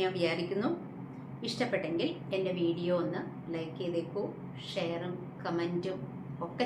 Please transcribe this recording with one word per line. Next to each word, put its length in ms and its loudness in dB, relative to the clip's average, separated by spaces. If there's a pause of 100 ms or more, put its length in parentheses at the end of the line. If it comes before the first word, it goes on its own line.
ഞാൻ 120 4
വിചാരിക്കുന്നു. 540 4 (760)
ഇഷ്ടപ്പെട്ടെങ്കിൽ 640 2 (260)
എൻ്റെ 160 2 (120)
വീഡിയോ 300 4 (100)
ഒന്ന് 180 0 (320)
ലൈക്ക് 260 -4
ചെയ്തേക്കൂ, 440 0 (480)
ഷെയറും 420 0 (300)
കമൻറ്റും 540 2 (480)
ഒക്കെ 200 0